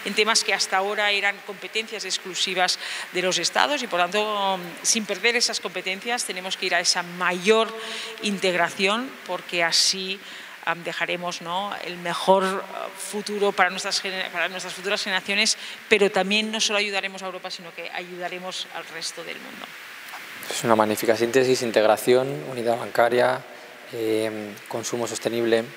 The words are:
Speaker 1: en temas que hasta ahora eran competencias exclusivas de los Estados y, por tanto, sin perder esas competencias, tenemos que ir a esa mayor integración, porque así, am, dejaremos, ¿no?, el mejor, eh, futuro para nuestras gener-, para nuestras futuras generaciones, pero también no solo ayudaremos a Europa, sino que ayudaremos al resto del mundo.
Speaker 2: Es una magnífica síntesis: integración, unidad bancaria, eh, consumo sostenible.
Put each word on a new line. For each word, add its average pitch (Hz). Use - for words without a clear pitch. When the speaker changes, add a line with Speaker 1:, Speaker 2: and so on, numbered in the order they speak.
Speaker 1:
en 196
temas 214
que 196
hasta 190
ahora 208
eran 202
competencias 208
exclusivas 185
de 180
los 175
Estados 247
y, 220
por 175
tanto, 196
sin 220
perder 208
esas 233
competencias, 196
tenemos 185
que 190
ir 180
a -
esa 175
mayor 180
integración, 196
porque 175
así, 190
am, 170
dejaremos, 175
¿no?, 185
el 175
mejor, 190
eh, 190
futuro 208
para 190
nuestras 190
gener-, 190
para 175
nuestras 185
futuras 196
generaciones, 202
pero 202
también 208
no 220
solo 208
ayudaremos 190
a -
Europa, 185
sino 170
que 170
ayudaremos 180
al 165
resto 165
del -
mundo. -
Speaker 2:
Es -
una 117
magnífica 107
síntesis: 123
integración, 123
unidad 117
bancaria, 123
eh, 110
consumo 120
sostenible. 113